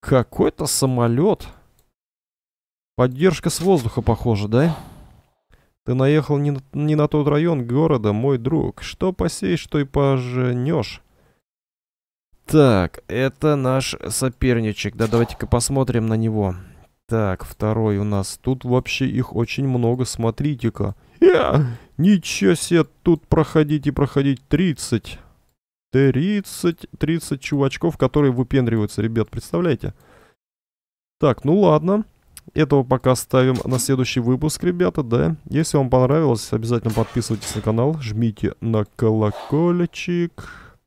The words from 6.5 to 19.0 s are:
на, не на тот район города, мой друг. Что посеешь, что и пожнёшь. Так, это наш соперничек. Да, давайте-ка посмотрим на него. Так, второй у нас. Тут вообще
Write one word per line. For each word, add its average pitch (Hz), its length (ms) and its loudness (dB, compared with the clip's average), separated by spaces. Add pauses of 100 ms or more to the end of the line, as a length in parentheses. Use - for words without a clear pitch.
на, 135 80 -4 (120)
не 151 220 0
на 147 140 2
тот 147 180 0
район 147 400 0
города, 123 460 2
мой 127 260 0
друг. 135 440 -2
Что - 300 -4
посеешь, 180 480 -2
что - 200 -4
и 143 40 -2
пожнёшь. 127 1160 -2 (1400)
Так, 120 640 4
это 135 480 -2
наш 131 400 -2 (120)
соперничек. 117 880 -2
Да, 113 120 0
давайте-ка 117 380 -2
посмотрим 120 600 0
на 110 80 0
него. 110 400 0 (540)
Так, 104 360 -2
второй 107 540 -2
у 101 60 -2
нас. 101 360 -4
Тут 131 240 -4
вообще 127 420 -2